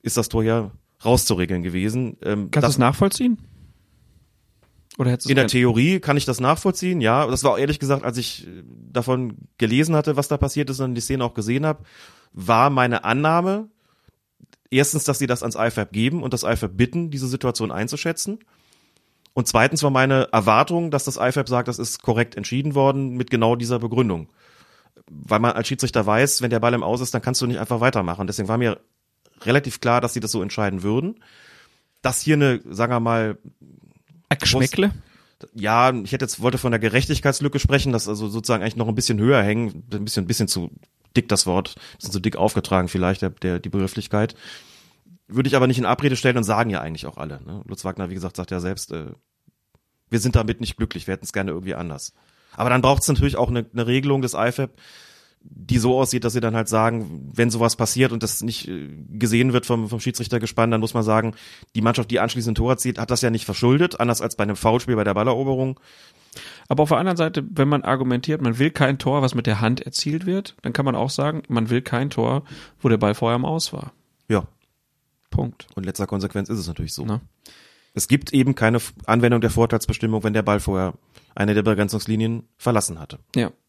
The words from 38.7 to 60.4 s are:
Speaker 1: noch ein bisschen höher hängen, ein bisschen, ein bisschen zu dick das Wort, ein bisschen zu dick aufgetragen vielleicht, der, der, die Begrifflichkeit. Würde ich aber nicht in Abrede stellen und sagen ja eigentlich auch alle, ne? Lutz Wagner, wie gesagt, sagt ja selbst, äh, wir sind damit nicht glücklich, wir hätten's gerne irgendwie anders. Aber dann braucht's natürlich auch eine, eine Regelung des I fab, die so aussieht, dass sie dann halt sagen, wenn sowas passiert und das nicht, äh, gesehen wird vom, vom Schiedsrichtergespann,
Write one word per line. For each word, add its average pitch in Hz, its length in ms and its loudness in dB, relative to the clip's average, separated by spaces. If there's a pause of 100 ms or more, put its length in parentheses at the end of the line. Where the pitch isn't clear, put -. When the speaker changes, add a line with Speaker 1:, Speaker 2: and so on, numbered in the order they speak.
Speaker 1:
noch 113 120 -2
ein 113 60 -2
bisschen 110 240 0
höher 117 240 4
hängen, 104 500 -2
ein 104 120 -6
bisschen, 104 200 -4
ein 85 40 -8
bisschen 110 200 0
zu 85 220 -4 (460)
dick 117 120 2
das - 180 2
Wort, 95 300 0
ein - 200 -20
bisschen 107 160 -12
zu 98 80 -2
dick 104 160 -2
aufgetragen 92 520 0
vielleicht, 92 340 0
der, 92 80 -2
der, 87 280 -4
die - 100 -10
Begrifflichkeit. 104 680 -2 (880)
Würde 127 220 0
ich 139 80 2
aber 127 100 6
nicht 123 120 2
in 120 80 -2
Abrede 127 300 0
stellen 123 200 2
und 113 80 0
sagen 110 260 0
ja 90 100 -2
eigentlich 80 260 -10
auch - 100 -14
alle, 71 280 -10
ne? 90 220 -14
Lutz 95 180 -14
Wagner, 95 260 -6
wie 92 40 -10
gesagt, 90 220 -8
sagt 90 140 -10
ja 90 100 -4
selbst, 92 320 -6
äh, 80 140 -10 (1040)
wir 117 100 0
sind 123 160 0
damit 113 240 2
nicht 113 160 -8
glücklich, 95 300 -6
wir 95 80 -4
hätten's - 180 -12
gerne 95 200 -4
irgendwie 92 220 -8
anders. 78 380 -10 (440)
Aber 123 120 0
dann 123 140 4
braucht's 135 260 2
natürlich 139 280 2
auch 120 120 0
eine, 120 240 -2
eine 113 140 -2
Regelung 135 360 0
des 120 120 -4
I 113 180 0
fab, 131 180 -4 (680)
die - 380 -2
so 127 200 4
aussieht, 123 260 0
dass 113 100 0
sie 120 60 0
dann 110 140 0
halt 113 140 -2
sagen, 110 640 0
wenn 117 180 2
sowas 113 260 2
passiert 123 360 2
und 113 100 -4
das - 200 -4
nicht, - 260 -6
äh, 73 200 -10 (200)
gesehen 117 460 2
wird 123 100 2
vom, 113 240 -2
vom 117 100 -6
Schiedsrichtergespann, 117 720 -2